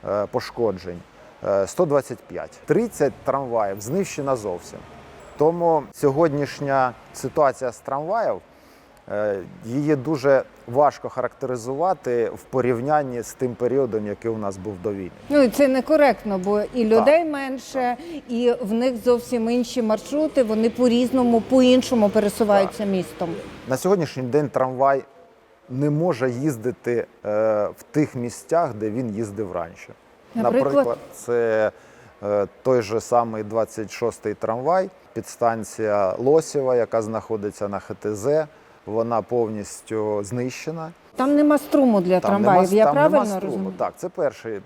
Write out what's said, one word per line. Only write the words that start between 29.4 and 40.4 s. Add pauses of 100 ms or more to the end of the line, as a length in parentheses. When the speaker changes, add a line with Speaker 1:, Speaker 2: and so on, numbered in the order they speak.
Speaker 1:
раніше. (420)
Speaker 2:
Наприклад?
Speaker 1:
Наприклад, (160)
це, (520)
е, (160)
той
же
самий
двадцять
шостий
трамвай, (240)
підстанція
Лосєва,
яка
знаходиться
на
Х
Т
З, (380)
вона
повністю
знищена. (240)